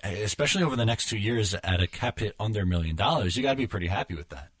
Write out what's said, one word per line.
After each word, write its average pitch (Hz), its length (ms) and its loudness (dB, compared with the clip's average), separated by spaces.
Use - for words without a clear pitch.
especially 107 580 0
over 139 140 2
the 117 100 2
next 117 220 2
two 113 100 -2
years 107 340 2
at 90 300 0
a 87 60 2
cap - 320 -4
hit 107 180 -4
under 107 240 -2
a 92 40 2
million 85 280 2
dollars, 92 420 2
you 127 60 0
gotta 135 140 2
be 135 100 0
pretty 87 220 -4
happy 98 260 -4
with 73 140 -10
that. - 220 -16